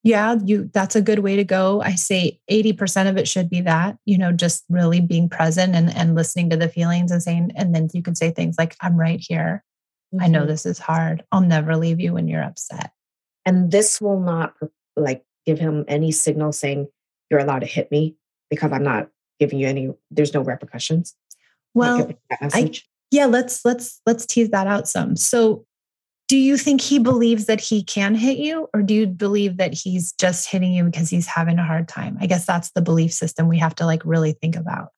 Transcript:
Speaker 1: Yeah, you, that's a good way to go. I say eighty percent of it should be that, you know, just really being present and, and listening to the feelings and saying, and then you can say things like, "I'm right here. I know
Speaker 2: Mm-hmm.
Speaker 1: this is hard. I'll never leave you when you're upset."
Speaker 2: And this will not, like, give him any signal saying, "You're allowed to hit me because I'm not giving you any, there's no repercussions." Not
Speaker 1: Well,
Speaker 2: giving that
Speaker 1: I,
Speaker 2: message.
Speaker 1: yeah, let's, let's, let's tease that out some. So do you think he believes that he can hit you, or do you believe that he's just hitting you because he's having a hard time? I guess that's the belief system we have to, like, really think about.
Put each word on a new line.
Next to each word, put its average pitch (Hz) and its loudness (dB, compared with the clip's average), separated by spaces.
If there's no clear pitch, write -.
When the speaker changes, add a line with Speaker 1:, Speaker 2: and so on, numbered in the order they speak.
Speaker 1:
Yeah, 220 4
you, 202 0
that's 196 0
a 214 4
good 214 2
way 196 0
to 202 2
go. 190 2
I 202 -2
say 180 -2
eighty 214 4
percent 190 0
of 190 0
it 151 0
should 175 -2
be 180 0
that, 175 0
you 202 4
know, 180 2
just 170 0
really 175 2
being 170 2
present 175 0
and, 165 2
and 165 2
listening 165 0
to 165 2
the 170 0
feelings 175 0
and 175 0
saying, 170 -2
and 175 0
then 160 0
you 175 -4
can 170 -4
say 165 -2
things 165 -4
like, 165 -2
"I'm 175 2
right 165 0
here. 165 -4
I 180 2
know 160 4
Speaker 2:
Mm-hmm. 147 0
Speaker 1:
this 156 -4
is 175 -6
hard. 160 -2
I'll 190 2
never 160 2
leave 165 0
you 175 -2
when 170 -2
you're 156 -4
upset." - -12
Speaker 2:
And 185 2
this 208 2
will 202 0
not, 165 -2
like, 139 -2
give 156 0
him 151 -2
any 156 0
signal 151 0
saying, 143 -4
"You're 143 2
allowed 139 0
to - -6
hit - -4
me 156 0
because 151 -2
I'm 135 -2
not 113 -2
giving 143 0
you 135 0
any, 135 -4
there's 147 0
no 143 0
repercussions." 131 -4
Not 233 6
Speaker 1:
Well, 240 4
Speaker 2:
giving - -2
that - -6
Speaker 1:
I, 147 -6
Speaker 2:
message. - -2
Speaker 1:
yeah, 285 6
let's, 247 0
let's, 240 -2
let's 233 0
tease 226 2
that 196 0
out 202 -2
some. - -2
So 226 2
do 269 2
you 269 4
think 277 2
he 285 2
believes 233 2
that 214 0
he 208 -2
can 202 0
hit 262 0
you, 311 -4
or 214 0
do 208 2
you 220 2
believe 196 -2
that 180 -2
he's 180 -4
just 180 -2
hitting 185 0
you 180 2
because 165 0
he's 175 0
having 170 0
a 170 0
hard 160 -2
time? - -10
I 196 -2
guess 180 0
that's 175 -4
the 180 -2
belief 165 2
system 165 -2
we 165 2
have 160 0
to, 165 -4
like, 165 0
really 160 0
think 165 -4
about. - -8